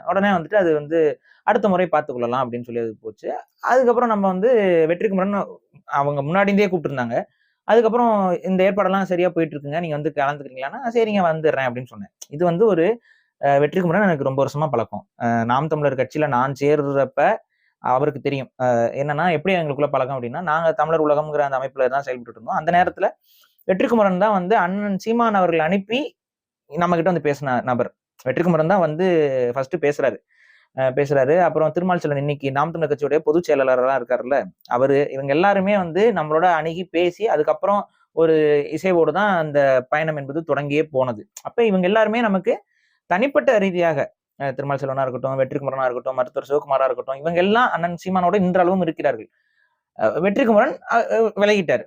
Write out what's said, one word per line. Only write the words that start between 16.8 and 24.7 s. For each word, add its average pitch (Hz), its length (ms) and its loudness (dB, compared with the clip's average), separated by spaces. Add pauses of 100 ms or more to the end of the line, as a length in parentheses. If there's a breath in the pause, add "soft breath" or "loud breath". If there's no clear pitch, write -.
அவருக்கு 135 380 0
தெரியும். 135 280 -4 (140)
அஹ், 117 280 2
என்னன்னா, 147 400 -2
எப்படி 165 240 0
எங்களுக்குள்ள 147 340 -2
பழக்கம் 135 280 -2
அப்படின்னா, 123 240 -8
நாங்க 160 300 0
தமிழர் 156 340 0
உலகம்ங்கிற 151 340 0
அந்த 139 180 0
அமைப்புல 131 300 -2
தான் 139 140 -2
செயல்பட்டு 123 380 -10
இருந்தோம். 156 180 -6
அந்த 160 140 -4
நேரத்துல 175 380 2 (580 soft breath)
வெற்றிக்குமரன் 202 500 2
தான் 214 140 2
வந்து 185 240 0
அண்ணன் 196 440 -2